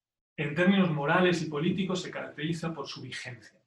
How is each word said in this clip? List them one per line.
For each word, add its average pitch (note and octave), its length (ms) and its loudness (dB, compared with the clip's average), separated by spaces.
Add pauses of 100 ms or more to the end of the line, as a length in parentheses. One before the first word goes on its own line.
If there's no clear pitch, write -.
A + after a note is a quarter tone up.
(360)
en D3 180 -4
términos F#3 360 6
morales E3 520 4
y D3+ 40 -2
políticos F3 560 -2
se C#3+ 80 -10
caracteriza D3+ 640 -6
por C3 140 -8
su B2+ 160 -12
vigencia, B2+ 640 -14